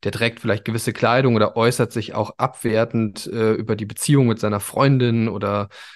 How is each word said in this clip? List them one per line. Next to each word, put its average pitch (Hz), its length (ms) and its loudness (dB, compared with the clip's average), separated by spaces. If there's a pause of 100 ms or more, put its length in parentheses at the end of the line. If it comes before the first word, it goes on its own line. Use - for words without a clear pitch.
der - 80 -2
trägt 117 300 -4
vielleicht 101 240 -2
gewisse 110 260 -4
Kleidung 120 460 2
oder 104 180 2
äußert 117 380 2
sich 113 220 -6
auch - 220 -6
abwertend, 113 880 -2
äh, 110 260 0
über 110 240 -2
die 107 80 -6
Beziehung 135 420 2
mit 113 140 0
seiner 104 180 -2
Freundin 120 720 2
oder 101 400 -4 (260)